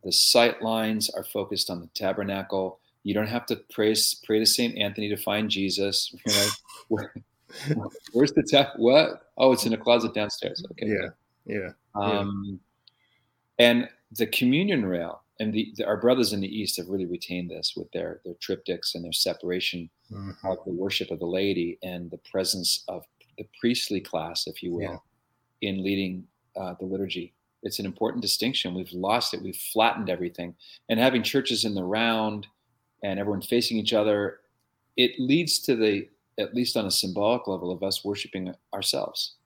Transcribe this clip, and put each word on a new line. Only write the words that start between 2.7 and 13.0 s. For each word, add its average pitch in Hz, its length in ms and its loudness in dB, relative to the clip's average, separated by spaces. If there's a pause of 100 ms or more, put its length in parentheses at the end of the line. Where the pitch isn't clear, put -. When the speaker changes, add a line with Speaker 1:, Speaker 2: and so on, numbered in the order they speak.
Speaker 1:
You 101 100 -2
don't 107 140 2
have 117 200 -4
to 113 100 -2 (140)
pray, 107 220 4 (320)
pray 107 140 4
to 110 60 4
Saint 117 320 2
Anthony 104 320 -2
to 101 80 -2
find 104 320 -2
Jesus. 98 640 0 (120)
You 110 80 0
know, 101 140 4 (200)
<laughs> - 200 -20
where, 104 260 -4 (1000)
where's 143 180 6
the 156 180 4
ta-, 139 280 6
what? 127 600 6
Oh, 131 140 8
it's - 140 4
in 113 80 2
a 110 40 0
closet 117 360 4
downstairs. - 580 -4
Okay, - 160 -6
Speaker 2:
Yeah, 107 80 0
Speaker 1:
good. - 180 -4 (320)
Speaker 2:
yeah, 107 140 -6
yeah. 90 120 -8 (480)
Speaker 1:
Um, 101 400 -6 (1000)